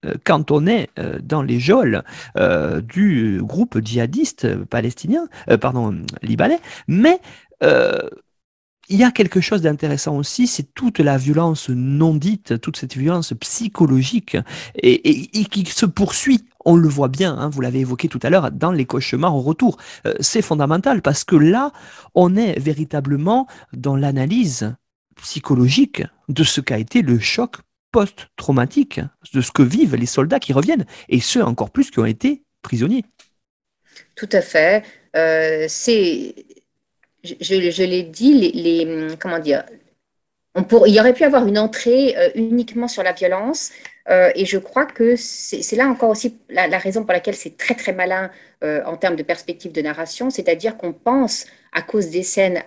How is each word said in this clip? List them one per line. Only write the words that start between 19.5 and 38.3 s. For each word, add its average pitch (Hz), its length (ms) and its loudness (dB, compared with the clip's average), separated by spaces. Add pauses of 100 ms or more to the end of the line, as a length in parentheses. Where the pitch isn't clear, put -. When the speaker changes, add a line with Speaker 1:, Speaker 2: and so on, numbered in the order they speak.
Speaker 1:
Euh, - 160 -2
c'est - 200 0
fondamental 165 600 0
parce - 240 0
que - 100 2
là, 208 380 4 (420)
on 180 220 4
est 220 200 0
véritablement 151 880 -2 (260)
dans 135 240 -2
l'analyse 139 760 -2 (440)
psychologique 135 880 0 (260)
de 147 160 0
ce 135 160 0
qu'a 127 160 -2
été 113 240 0
le 127 180 2
choc - 380 -4 (340)
post-traumatique, - 1080 -2 (320)
de 135 80 0
ce 123 100 -4
que 147 120 4
vivent 156 320 2
les 120 100 0
soldats 156 340 0
qui - 140 -4
reviennent, 196 320 0 (240)
et 123 100 2
ceux 226 240 0
encore 117 280 -2
plus - 200 -2
qui - 80 -4
ont 113 60 2
été 254 380 -2 (180)
prisonniers. 165 420 -2 (1120)
Speaker 2:
Tout 214 160 -12
à 196 100 4
fait. 180 420 2 (320)
Euh, 160 520 0
c'est, 190 680 -2 (880)
je, 175 160 -14
je, 180 320 0
je 185 120 -2
l'ai 180 200 -2
dit, 214 300 4